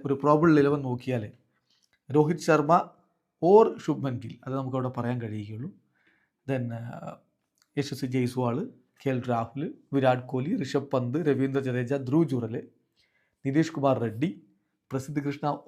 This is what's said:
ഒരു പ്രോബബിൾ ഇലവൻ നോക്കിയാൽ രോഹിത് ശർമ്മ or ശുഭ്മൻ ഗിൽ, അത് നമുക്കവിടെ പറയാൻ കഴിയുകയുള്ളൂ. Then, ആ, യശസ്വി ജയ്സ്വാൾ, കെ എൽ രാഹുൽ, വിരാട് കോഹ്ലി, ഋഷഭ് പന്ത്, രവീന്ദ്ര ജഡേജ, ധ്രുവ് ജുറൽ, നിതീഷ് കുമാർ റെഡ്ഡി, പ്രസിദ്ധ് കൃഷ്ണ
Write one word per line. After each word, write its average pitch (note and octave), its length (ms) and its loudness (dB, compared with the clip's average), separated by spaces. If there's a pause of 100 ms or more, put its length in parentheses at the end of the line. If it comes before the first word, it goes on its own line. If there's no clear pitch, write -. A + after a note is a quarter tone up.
ഒരു C#3 160 0
പ്രോബബിൾ D3+ 380 6
ഇലവൻ C#3+ 220 2
നോക്കിയാൽ B2 500 -4 (800)
രോഹിത് D3+ 240 4
ശർമ്മ D#3 500 4 (560)
or G#3+ 340 8
ശുഭ്മൻ C3+ 400 -4
ഗിൽ, A2 280 -12
അത് C3 80 -6
നമുക്കവിടെ B2+ 340 -4
പറയാൻ A#2+ 340 -4
കഴിയുകയുള്ളൂ. G#2+ 480 -10 (800)
Then, B2 220 -4
ആ, A#2 440 -12 (600)
യശസ്വി C#3 300 -4
ജയ്സ്വാൾ, B2 600 -2 (380)
കെ C3+ 40 2
എൽ B2 200 -2
രാഹുൽ, A#2+ 440 -4 (180)
വിരാട് B2+ 320 2
കോഹ്ലി, C#3+ 380 -4
ഋഷഭ് C#3 280 -4
പന്ത്, B2+ 280 -2
രവീന്ദ്ര C3+ 420 0
ജഡേജ, B2 340 -4
ധ്രുവ് C#3 300 0
ജുറൽ, A#2+ 380 -4 (840)
നിതീഷ് D#3 260 2
കുമാർ C3+ 260 2
റെഡ്ഡി, A#2 440 -4 (480)
പ്രസിദ്ധ് C#3+ 340 -6
കൃഷ്ണ C#3+ 440 -4